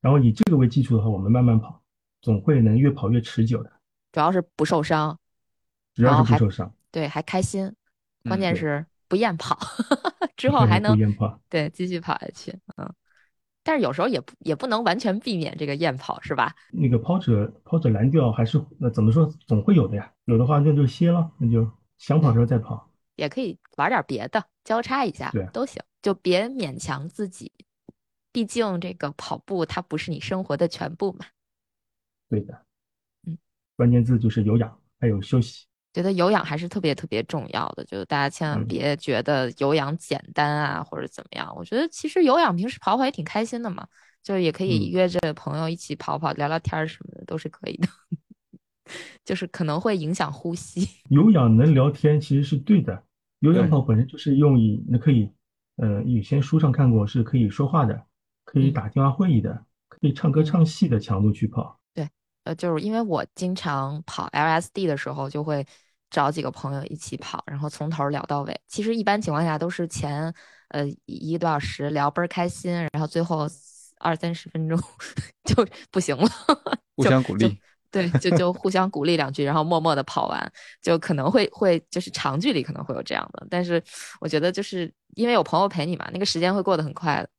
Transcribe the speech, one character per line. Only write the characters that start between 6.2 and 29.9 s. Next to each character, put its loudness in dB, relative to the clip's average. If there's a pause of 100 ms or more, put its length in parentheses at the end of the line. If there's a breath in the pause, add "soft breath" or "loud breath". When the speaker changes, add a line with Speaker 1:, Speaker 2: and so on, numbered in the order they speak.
Speaker 1:
是 4
不 6
受 4
伤。 -8
Speaker 2:
然 -16
后 -20
还， -20
对， -4
还 -6
开 -2
心。 -4
Speaker 3:
嗯。 -10 (540)
Speaker 2:
关 0
键 0
是 -2 (240)
不 0
厌 2
跑。 -4 (380)
<laughs> -6
之 0
后 4
还 6
能， 2
Speaker 1:
不 4
厌 2
跑。 -4 (100)
Speaker 2:
对， -2
继 -8
续 -6
跑 -4
下 -12
去。 -16 (260)
嗯。 -12 (720)
但 0
是 2
有 0
时 -4
候 2
也 -2
不， -20
也 -2
不 -8
能 -2
完 2
全 -2
避 -4
免 -4
这 -6
个 -4
厌 -2
跑， -8
是 -6
吧？ 0 (180 soft breath)
Speaker 1:
那 0
个 4
跑 0
者， 0 (140)
跑 0
者 2
蓝 2
调 2
还 0
是， 0 (220)
呃， 0
怎 0
么 6
说， 4 (200)
总 2
会 4
有 6
的 -4
呀。 -8 (140)
有 4
的 4
话， 4
那 4
就 4
歇 2
了， 0
那 2
就 2 (280)
想 2
跑 4
的 4
时 6
候 4
再 2
跑。 -8 (260)
Speaker 2:
也 -4
可 -6
以 -6 (180)
玩 0
点 0
别 -6
的， -2 (220)
交 0
叉 -2
一 -4
下， -10
Speaker 1:
对。 -4
Speaker 2:
都 -4
行。 -14 (200)
就 0
别 0
勉 -8
强 -8
自 -8
己， -18 (800)
毕 -2
竟 -2
这 -10
个 -6
跑 -10
步 -4
它 -6
不 -8